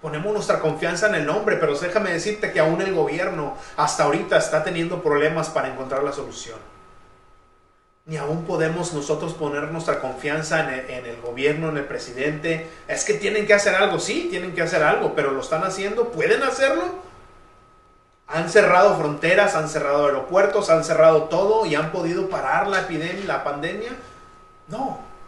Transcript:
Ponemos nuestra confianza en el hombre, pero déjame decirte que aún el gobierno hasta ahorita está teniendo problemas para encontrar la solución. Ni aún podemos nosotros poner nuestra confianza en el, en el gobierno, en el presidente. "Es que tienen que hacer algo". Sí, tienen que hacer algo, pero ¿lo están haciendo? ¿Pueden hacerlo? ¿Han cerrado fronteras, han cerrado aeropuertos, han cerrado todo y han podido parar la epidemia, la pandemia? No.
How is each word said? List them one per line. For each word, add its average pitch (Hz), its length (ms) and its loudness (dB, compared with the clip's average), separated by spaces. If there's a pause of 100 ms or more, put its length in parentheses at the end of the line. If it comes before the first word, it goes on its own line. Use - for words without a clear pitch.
Ponemos 160 320 -4
nuestra 202 280 0
confianza 170 480 0
en 196 60 0
el 147 140 -2
hombre, 202 280 0
pero 147 200 2
déjame 196 360 0
decirte 202 400 -4
que 175 80 2
aún 165 200 2
el 190 120 0
gobierno 156 640 -2 (200)
hasta 151 300 2
ahorita 156 320 2
está - 260 2
teniendo 170 400 -4
problemas 156 460 2
para 135 180 -2
encontrar 131 360 -4
la 147 100 -2
solución. - 440 -10 (1500)
Ni 160 100 -10
aún 156 300 -4
podemos 165 480 0
nosotros 151 400 -2
poner 147 320 -4
nuestra 156 340 -2
confianza 151 640 -2
en 139 80 -2
el, 127 200 -8
en 123 160 -10
el 117 160 -12
gobierno, 139 480 0
en 151 80 -4
el 135 80 -4
presidente. 151 840 -4 (200)
"Es 156 160 -4
que 208 120 0
tienen 208 300 0
que 208 80 6
hacer 202 220 4
algo". 190 240 2
Sí, 262 320 -2
tienen 180 240 -6
que 170 60 -2
hacer 160 200 2
algo, 170 320 2
pero 139 180 0
¿lo 135 100 -2
están - 220 -2
haciendo? 208 460 -2
¿Pueden 226 320 2
hacerlo? 277 420 0 (1400)
¿Han 165 220 -2
cerrado 185 480 6
fronteras, 165 580 2
han 156 140 0
cerrado 143 360 0
aeropuertos, 143 640 2
han 160 140 6
cerrado 160 420 6
todo 202 400 4
y 151 100 0
han 160 160 0
podido 180 380 -2
parar 170 380 0
la 190 140 0
epidemia, 175 440 -6
la 147 180 -2
pandemia? 180 480 -6 (760)
No. 202 320 -8 (280)